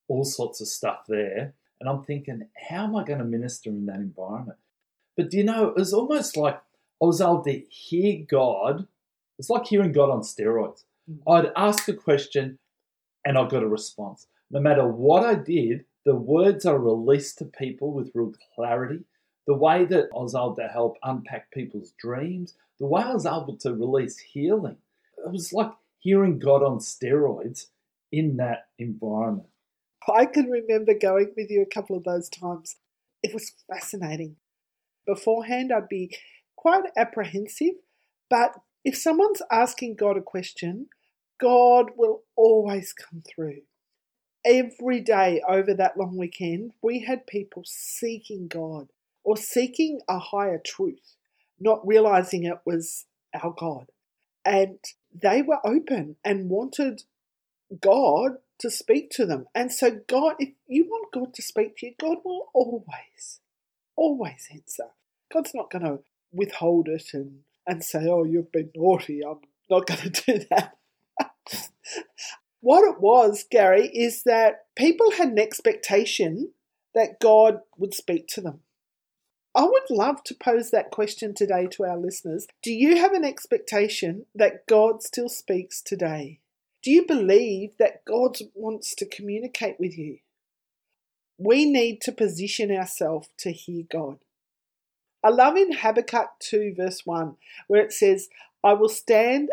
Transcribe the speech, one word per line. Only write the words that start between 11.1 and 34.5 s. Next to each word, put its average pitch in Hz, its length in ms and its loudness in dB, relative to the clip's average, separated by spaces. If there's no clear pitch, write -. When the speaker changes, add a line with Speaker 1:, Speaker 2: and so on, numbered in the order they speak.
Speaker 1:
I'd 165 260 4
ask 208 320 0
a 202 80 -2
question 139 640 -2
and 139 120 0
I 127 100 2
got 127 160 -2
a 110 60 0
response. 104 580 -8
No 143 80 -4
matter 139 300 4
what 135 340 4
I 233 120 2
did, 143 500 -2
the 139 120 2
words 165 480 2
I 175 80 2
released 123 640 0
to - 60 -10
people 135 480 -8
with 131 220 -8
real 113 180 -4
clarity, 123 500 -4
the 143 100 2
way 160 300 4
that 170 280 2
I - 60 -8
was 123 160 -8
able 123 220 -2
to 117 100 -6
help 117 360 -2
unpack 123 480 -10
people's 104 420 -12
dreams, 165 600 -10
the 139 80 -6
way 170 160 0
I 254 120 -4
was 170 120 -2
able 147 320 -6
to 123 160 -4
release 120 440 -2
healing. 165 600 -4
It - 120 -12
was 175 220 -10
like 214 200 -4
hearing 190 400 2
God 139 240 4
on 131 160 0
steroids 127 920 -4
in 151 240 -2
that 120 320 -6
environment. 110 680 -6
Speaker 2:
I 233 200 4
can 254 240 0
remember 220 440 2
going 202 420 0
with 208 140 -8
you 202 120 2
a 196 40 -2
couple 196 300 -8
of 175 80 -8
those 175 240 -4
times. 175 480 -12
It 208 100 -4
was 220 180 -12
fascinating. 160 720 -12